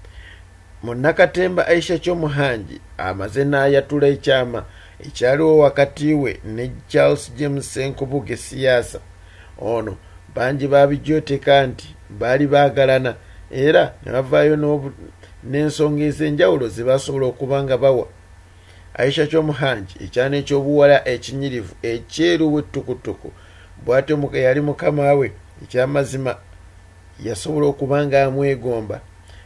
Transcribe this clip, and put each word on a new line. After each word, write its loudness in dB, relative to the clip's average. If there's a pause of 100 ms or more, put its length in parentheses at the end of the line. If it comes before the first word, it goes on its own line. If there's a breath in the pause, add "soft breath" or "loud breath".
(840 loud breath)
Munnakatemba 0
Aisha 0
Kyomuhangi -4 (180)
amaze -4
n'ayatula 2
ekyama 0 (420 loud breath)
ekyaliwo 2
wakati 2
we -2
ne -8 (180)
Charles 2
James -4
Ssenkubuge -6
Siasa. 0 (600 soft breath)
Ono -4 (380 soft breath)
bangi -2
baabijoteka 2
nti -12 (160)
baali 0
baagalana, 2 (360 soft breath)
era 2 (120)
ne -8
bavaayo 2
n'obu-, -2 (520 loud breath)
n'ensonga 0
ez'enjawulo 0
ze -8
baasobola 0
okuba -4
nga 0
bawa. 2 (920 soft breath)
Aisha 0
Kyomuhangi, -2 (100)
ekyana -2
eky'obuwala 4
ekinyirivu, -6
ekyeru 0
wettukutuku, -8 (520 soft breath)
bw'atyo 2
muka-, -4
yali 2
mukama 2
we, 2 (300)
ekyamazima -2 (880)
yasobola -2
okuba 0
nga 4
amwegomba. -2 (460 soft breath)